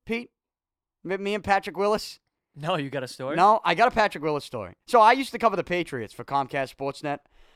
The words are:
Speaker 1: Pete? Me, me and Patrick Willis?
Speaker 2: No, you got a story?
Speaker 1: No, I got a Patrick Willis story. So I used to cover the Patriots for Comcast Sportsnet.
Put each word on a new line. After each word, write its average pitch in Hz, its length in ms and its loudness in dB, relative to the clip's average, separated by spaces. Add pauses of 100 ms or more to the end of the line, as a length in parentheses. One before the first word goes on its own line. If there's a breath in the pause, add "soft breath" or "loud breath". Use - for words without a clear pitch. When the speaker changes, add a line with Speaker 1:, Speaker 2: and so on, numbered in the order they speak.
Speaker 1:
Pete? 233 260 -6 (720)
Me, 180 140 -4
me 202 180 -2
and 208 100 -6
Patrick 190 340 0
Willis? 208 400 -2 (360)
Speaker 2:
No, 160 220 -4
you 139 140 -4
got 139 120 -6
a 127 60 -10
story? 135 280 -6
Speaker 1:
No, 208 280 4
I 170 100 2
got 226 140 4
a - 40 2
Patrick 202 300 0
Willis 151 220 -4
story. 98 300 -12 (120)
So 240 140 6
I 220 120 10
used 262 200 0
to 233 60 -2
cover 208 180 2
the 175 80 -4
Patriots 151 480 -6
for 120 120 -14
Comcast 135 520 -4
Sportsnet. 143 440 -6 (360 soft breath)